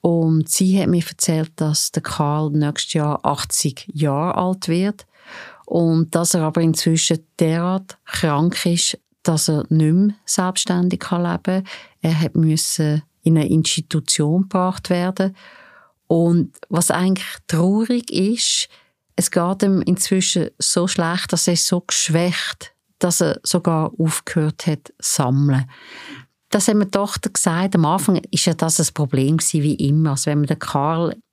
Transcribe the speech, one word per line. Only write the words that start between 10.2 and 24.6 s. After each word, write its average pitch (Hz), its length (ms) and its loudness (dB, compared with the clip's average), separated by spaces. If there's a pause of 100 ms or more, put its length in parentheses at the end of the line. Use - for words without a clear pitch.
selbstständig 180 760 0
kann 175 220 -2
leben 170 200 -2
kann. 190 200 0 (380)
Er 160 200 2
hat - 140 0
müssen 156 680 0 (200)
in 160 140 4
eine 151 120 2
Institution 160 920 0
gebracht 185 460 -2
werden. 185 460 -2 (720)
Und 170 460 2 (160)
was 170 220 0
eigentlich 185 360 0 (200)
traurig 214 640 0
ist, - 600 -2 (480)
es - 120 -2
geht 185 340 0
ihm 190 180 4
inzwischen 185 760 0
so 180 300 0
schlecht, 180 460 -2
dass - 140 0
er 180 60 2
ist - 140 0
so 180 140 0
geschwächt, - 920 -2 (260)
dass 175 220 2
er 160 220 0
sogar 165 560 0
aufgehört 156 680 -2